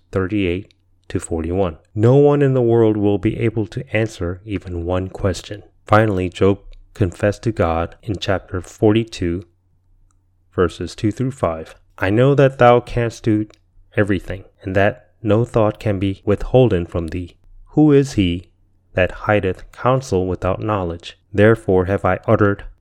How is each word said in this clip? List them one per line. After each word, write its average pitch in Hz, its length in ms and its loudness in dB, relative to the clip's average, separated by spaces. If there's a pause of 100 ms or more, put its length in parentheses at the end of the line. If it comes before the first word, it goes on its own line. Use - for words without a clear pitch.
(140)
thirty-eight 95 600 -4 (360)
to 98 100 -4
forty-one. 85 580 -4 (160)
No 117 220 4
one 143 260 4
in 135 120 2
the 127 80 2
world 117 340 4
will 101 220 0
be 110 200 -2
able 113 300 -2
to - 160 -10 (100)
answer 95 520 -4
even 90 400 -8
one 92 240 -4
question. 101 520 -6 (240)
Finally, 104 440 2
Job 98 320 0 (320)
confessed 101 500 -2
to 117 80 -2
God 85 500 -2
in 104 160 -6
chapter 92 440 -6
forty-two, 104 840 -2 (1080)
verses 87 420 -2
two 107 160 -4
through 127 200 -6
five, 82 440 -6 (220)
"I 92 120 -2
know 123 240 4
that 135 260 2
thou 120 200 8
canst - 440 -6
do 107 260 0 (480)
everything, 98 480 -2 (160)
and 95 160 -6
that - 340 0 (100)
no 110 220 2
thought 107 380 -2
can 98 180 -2
be 95 240 -4
withholden 101 600 2
from 85 220 -6
thee. 87 280 -10 (360)
Who 151 200 4
is 139 220 4
he 90 380 -2 (420)
that - 340 -2
hideth 95 460 -2
counsel 120 540 -2
without 92 340 -4
knowledge? 95 560 -6 (160)
Therefore 101 540 2
have 98 180 -2
I 92 200 0
uttered 104 380 0 (180)